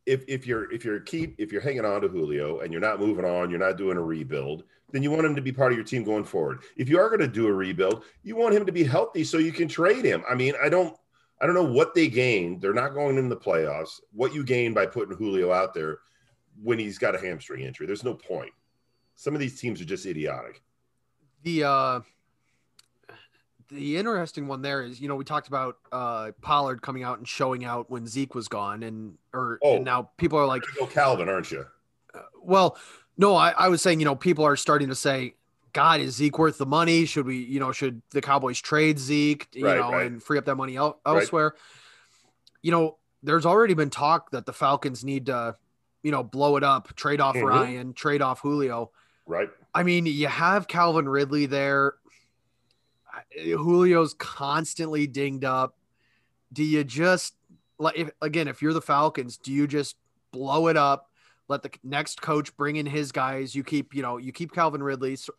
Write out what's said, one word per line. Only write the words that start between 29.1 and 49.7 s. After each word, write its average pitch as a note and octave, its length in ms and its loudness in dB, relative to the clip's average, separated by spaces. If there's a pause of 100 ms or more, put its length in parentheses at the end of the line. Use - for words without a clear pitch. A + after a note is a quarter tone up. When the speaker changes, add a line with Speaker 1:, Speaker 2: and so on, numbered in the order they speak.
Speaker 2:
or, B2 280 -4
Speaker 1:
Oh. C#3 140 6
Speaker 2:
and C3 80 0
now B2+ 320 -2
people D#3 220 0
are C#3+ 80 6
like, C3 180 -2
Speaker 1:
You're C3+ 220 -6
gonna - 20 -6
go - 60 -14
Calvin, C3 340 2
aren't F#2+ 220 -2
you? C#2+ 160 -8 (480)
Speaker 2:
Uh, - 60 -18 (220)
well, F#3 360 4 (400)
no, G3 160 6
I, E3 160 8
I F3 180 4
was F3 140 2
saying, E3 180 4
you D3+ 60 2
know, C#3+ 100 2
people D#3 280 2
are C#3+ 120 6
starting C#3+ 320 2
to C3 60 -4
say, C3 400 -2 (380)
"God, D3+ 280 4
is C3 140 -4
Zeke C#3+ 240 0
worth D#3 180 2
the C#3+ 100 -4
money? E3 380 4
Should D3 220 -2
we, B2+ 120 -6
you B2+ 220 -4
know, C3 120 -2
should B2 280 -4 (100)
the C#3 120 -2
Cowboys C3+ 380 0
trade D3+ 380 2
Zeke, D3 540 0
you C3 140 -2
Speaker 1:
Right, F2 100 4
Speaker 2:
know, B2 160 0
Speaker 1:
right. F2+ 140 0
Speaker 2:
and A#2+ 160 -10
free D3 160 0
up C3 80 -4
that C#3 80 -2
money C3 220 -6
el-, C#3+ 280 -2
Speaker 1:
Right. D#3+ 160 4
Speaker 2:
elsewhere?" D#3 340 0 (1080)
You E3 80 -2
know, E3 260 2 (260)
there's D3 220 2
already G3 300 6
been D3+ 160 2
talk D3+ 400 0
that B2 160 -8
the B2 60 -6
Falcons C3 520 0
need C3+ 220 -4
to, A#2+ 300 -4 (460)
you D3+ 100 -2
know, C3+ 100 0
blow C#3 340 2
it C#3 80 2
up, C3+ 300 2
trade C#3+ 260 0
off C3+ 140 4
Speaker 1:
Mm-hmm. B2+ 120 0
Speaker 2:
Ryan, B2+ 460 2
trade C#3+ 300 0
off C3 180 -2
Julio. C3+ 520 -2 (340)
Speaker 1:
Right. F#2 240 -4 (240)